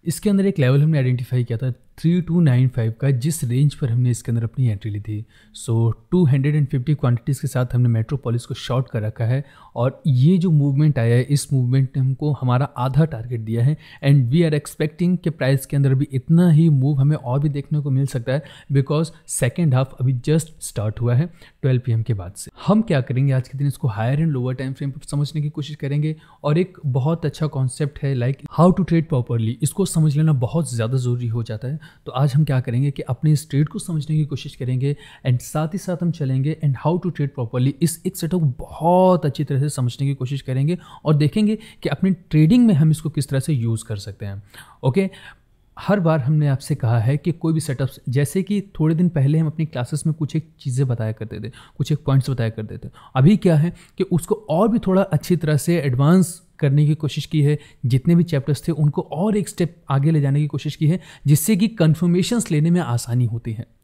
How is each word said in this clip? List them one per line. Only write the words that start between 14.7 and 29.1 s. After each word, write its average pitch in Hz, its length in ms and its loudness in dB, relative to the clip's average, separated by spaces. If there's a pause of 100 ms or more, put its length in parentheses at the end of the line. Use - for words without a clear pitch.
कि 165 120 -4
प्राइस 135 360 0
के 147 100 -4
अंदर 135 180 2
भी 135 180 0
इतना 165 380 4
ही 160 180 6
मूव 139 320 2
हमें 147 160 4
और 123 240 -2
भी 156 80 0
देखने 143 320 -4
को 143 100 -4
मिल 135 160 0
सकता 127 260 -4
है, 151 100 -2 (300)
because 147 400 0 (140)
सेकंड 135 480 0
हाफ 131 260 -2
अभी 127 140 0
just 151 360 0 (100)
स्टार्ट 110 400 -6
हुआ 120 140 0
है 165 160 2 (320)
ट्वेल्व 127 240 2
पी 117 60 0
एम 113 100 0
के 117 120 -2
बाद 95 180 -10
से। - 180 -16 (160)
हम 214 160 4
क्या 165 180 0
करेंगे 131 320 0
आज 131 160 -2
के 135 100 -12
दिन, 143 80 -2
इसको 139 220 -2
हायर 113 300 -2
and 160 140 0
लोअर 127 220 -2
टाइम 131 180 -8
फ्रेम 139 180 -8
पर 139 160 -16
समझने 147 360 -4
की 151 80 -4
कोशिश 151 260 -10
करेंगे 151 400 -4 (280)
और 147 140 2
एक 185 280 -4
बहुत 143 400 -2
अच्छा 151 200 -4
कॉन्सेप्ट 143 560 -4
है, 135 140 -2
like, 123 280 -2 (160)
how 180 100 8
to 180 180 0
trade 165 200 2
properly, 120 540 -2